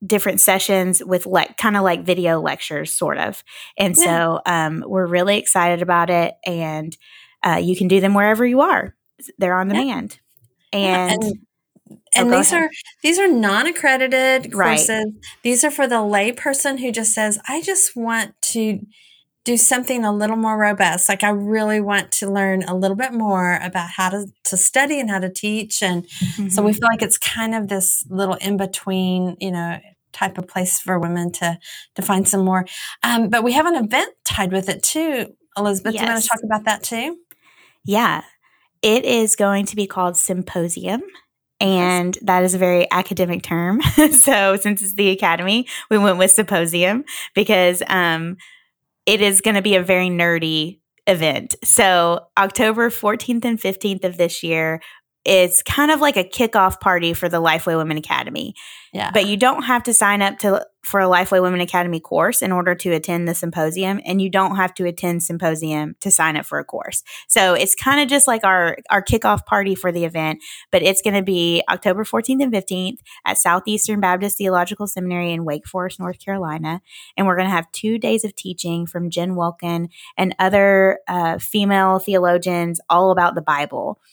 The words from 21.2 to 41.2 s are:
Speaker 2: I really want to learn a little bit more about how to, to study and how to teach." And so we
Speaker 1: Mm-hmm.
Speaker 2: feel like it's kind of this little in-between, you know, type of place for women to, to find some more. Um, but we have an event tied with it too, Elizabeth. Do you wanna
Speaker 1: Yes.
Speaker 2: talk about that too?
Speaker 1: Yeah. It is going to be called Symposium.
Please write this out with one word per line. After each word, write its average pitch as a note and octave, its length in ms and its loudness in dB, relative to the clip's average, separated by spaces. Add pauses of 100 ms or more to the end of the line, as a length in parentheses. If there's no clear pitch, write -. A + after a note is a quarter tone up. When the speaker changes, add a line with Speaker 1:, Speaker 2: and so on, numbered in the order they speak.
Speaker 2:
I G#3 60 2
really G#3+ 500 -2
want G3+ 320 -2
to G3 180 -4
learn F#3+ 320 0
a F3+ 140 -6
little F#3+ 200 0
bit B3 160 -4
more F#3+ 500 0
about F3+ 280 -6
how F#3 200 -2
to, G3+ 160 -6 (180)
to - 120 -4
study C#4+ 440 2
and A3+ 100 -2
how G3 80 0
to F#3 100 -4
teach." G#3+ 540 -4
And F3+ 240 -2 (420)
so G3 140 0
we G#3 80 4
Speaker 1:
Mm-hmm. G#3 80 0
Speaker 2:
feel A#3 120 2
like A3+ 120 0
it's A3 160 0
kind A3+ 360 -4
of G#3 140 -4
this F#3+ 400 -2
little F#3+ 280 -2
in-between, F#3 1040 -2
you F#3+ 100 -6
know, E3+ 280 -6 (340)
type F#3+ 260 -6
of F3+ 80 -8
place F#3 320 -4
for F#3 200 -2
women F3 340 -4
to, E3+ 260 -6 (380)
to F#3+ 60 -6
find G3 260 0
some G3 160 2
more. F#3 200 2 (380)
Um, A#3 280 0
but A3+ 140 2
we B3 80 0
have D#4 140 2
an F4 80 2
event C4 400 -2 (100)
tied F#3 280 -2
with F#3+ 160 -2
it - 140 -6
too, D4+ 520 -2 (240)
Elizabeth. G3+ 360 -2
Do G#3+ 60 -8
you - 40 -2
wanna A#3 120 0
Speaker 1:
Yes. A3+ 120 -2
Speaker 2:
talk A3+ 160 0
about G#3+ 200 -2
that G#3+ 180 -2
too? C4 360 -6 (640)
Speaker 1:
Yeah. F#3 380 0 (600)
It A3 220 2
is A3+ 320 2
going G3+ 300 0
to G#3 100 -10
be G3+ 100 -2
called F3+ 300 -2
Symposium. F3+ 840 -4 (580)